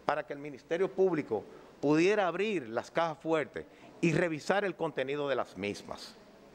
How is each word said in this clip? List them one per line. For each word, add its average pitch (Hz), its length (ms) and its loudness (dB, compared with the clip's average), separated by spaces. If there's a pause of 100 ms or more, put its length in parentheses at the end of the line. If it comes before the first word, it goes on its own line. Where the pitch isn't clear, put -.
para 147 220 0
que - 60 -10
el 143 80 -10
Ministerio 156 520 -4
Público 165 520 0 (360)
pudiera 175 460 4
abrir 175 420 -2
las 113 220 -4
cajas 165 280 0
fuertes 156 460 0 (380)
y 170 100 6
revisar 170 520 2
el 185 100 0
contenido 147 540 -2
de 131 80 2
las 107 220 -4
mismas. - 560 -6 (400)